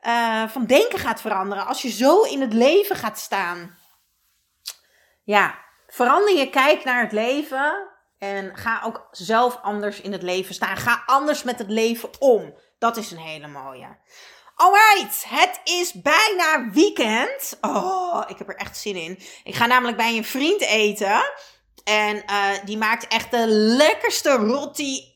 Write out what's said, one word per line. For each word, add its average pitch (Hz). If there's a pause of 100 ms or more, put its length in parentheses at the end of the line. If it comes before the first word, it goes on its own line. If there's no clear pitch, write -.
eh, 226
van 226
denken 294
gaat 226
veranderen. 202
Als 262
je 254
zo 269
in 277
het 240
leven 330
gaat 214
staan. 175 (1500)
Ja, 196 (280)
verander 349
je 269
kijk 277
naar 247
het 208
leven. 285 (300)
En 196
ga 226
ook 233
zelf 226
anders 208
in 196
het 175
leven 180
staan. 190
Ga 240
anders 294
met 247
het 202
leven 226
om. 214 (200)
Dat 226
is 214
een 170
hele 156
mooie. 135 (560)
Alright, 392
het 349
is 349
bijna 311
weekend. 302
Oh, 349
ik 190
heb -
er 185
echt -
zin 202
in. 175 (260)
Ik 190
ga 233
namelijk 240
bij 226
een 220
vriend 320
eten. 214 (600)
En, 208
eh, 202 (140)
die 208
maakt 220
echt 226
de 233
lekkerste 285
rotti 269